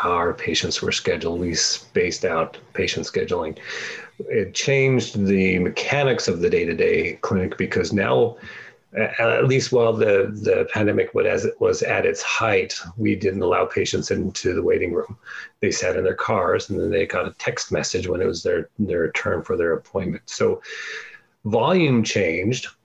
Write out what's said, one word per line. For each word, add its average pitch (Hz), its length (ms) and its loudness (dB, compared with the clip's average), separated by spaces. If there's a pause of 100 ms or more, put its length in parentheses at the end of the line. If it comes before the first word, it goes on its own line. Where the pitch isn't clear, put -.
our 87 300 0
patients - 480 -4
were - 120 -2
scheduled. 85 480 -2
We 85 140 -2
spaced - 720 -2
out 165 320 -2 (160)
patient - 320 -2
scheduling. 82 540 -4 (640)
It 104 340 -2
changed 131 720 2
the 95 320 4
mechanics 127 680 0
of 87 120 0
the 87 80 4
day-to-day 85 720 2
clinic 92 380 -2
because - 340 -2
now, 117 460 2 (580)
a-, 110 240 -2
at 117 260 4
least 127 240 2
while 117 220 4
the, 104 400 4
the 101 400 2
pandemic 101 400 2
was, 95 140 2
as 95 180 0
it - 160 -2
was 92 220 2
at 98 240 2
its - 160 0
height, - 560 0 (180)
we 107 200 0
didn't 95 260 -2
allow 90 240 2
patients - 440 -2
into 90 440 -2
the 85 80 -2
waiting 87 320 0
room. - 240 -4 (420)
They - 120 0
sat 95 240 0
in 92 80 0
their 92 100 2
cars, 95 560 0
and 90 100 -2
then 90 100 0
they 92 140 2
got - 220 -2
a - 60 -10
text - 380 -6
message 90 380 -2
when 87 140 0
it 95 40 2
was - 180 -2
their, 87 340 0
their 87 340 0
turn 90 300 -2
for 90 160 -2
their 82 160 2
appointment. - 520 -4
So - 360 0 (840)
volume 127 580 4
changed. 98 640 0 (160)